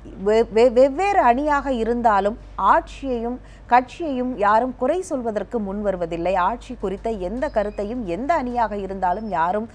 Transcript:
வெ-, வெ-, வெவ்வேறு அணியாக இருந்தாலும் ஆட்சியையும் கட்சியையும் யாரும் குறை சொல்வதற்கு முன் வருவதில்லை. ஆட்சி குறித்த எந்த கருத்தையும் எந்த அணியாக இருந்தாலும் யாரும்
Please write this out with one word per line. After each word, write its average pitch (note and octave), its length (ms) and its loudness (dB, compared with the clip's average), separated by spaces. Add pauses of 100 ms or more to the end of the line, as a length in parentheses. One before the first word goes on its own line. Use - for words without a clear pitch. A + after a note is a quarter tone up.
(260)
வெ-, A3 280 4
வெ-, A#3 180 6
வெவ்வேறு C#4+ 500 4
அணியாக C#4 500 2
இருந்தாலும் A3+ 680 2 (180)
ஆட்சியையும் B3 840 0 (300)
கட்சியையும் B3+ 680 0
யாரும் A3 400 2
குறை D4+ 240 0
சொல்வதற்கு A#3 580 -4
முன் G3+ 220 -6
வருவதில்லை. F3+ 540 -2
ஆட்சி A3+ 460 -2
குறித்த G3+ 280 -4
எந்த A3+ 400 -4
கருத்தையும் G#3+ 560 -4
எந்த G#3 280 -2
அணியாக A#3+ 440 -2
இருந்தாலும் F#3+ 520 -4
யாரும் F#3 460 -2